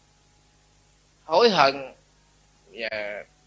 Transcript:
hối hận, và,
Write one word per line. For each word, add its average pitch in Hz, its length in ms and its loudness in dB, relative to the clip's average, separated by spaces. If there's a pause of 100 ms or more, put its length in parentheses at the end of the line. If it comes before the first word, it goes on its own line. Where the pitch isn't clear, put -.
(1200)
hối 202 260 2
hận, 139 440 2 (800)
và, 107 520 -10 (240)